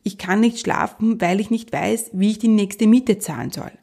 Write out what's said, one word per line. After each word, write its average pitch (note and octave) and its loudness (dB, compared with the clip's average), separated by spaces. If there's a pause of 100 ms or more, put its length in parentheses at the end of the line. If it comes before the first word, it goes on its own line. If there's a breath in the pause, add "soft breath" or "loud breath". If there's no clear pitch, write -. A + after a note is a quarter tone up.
ich G3 -8
kann F#3 0
nicht A#3 2
schlafen, - -2
weil F3+ 0
ich G3+ -4
nicht A3+ -4
weiß, G3 -4
wie G3 2
ich G#3+ -2
die A#3 0
nächste G#3+ 2
Miete A3+ 4
zahlen - -8
soll. - -12 (100)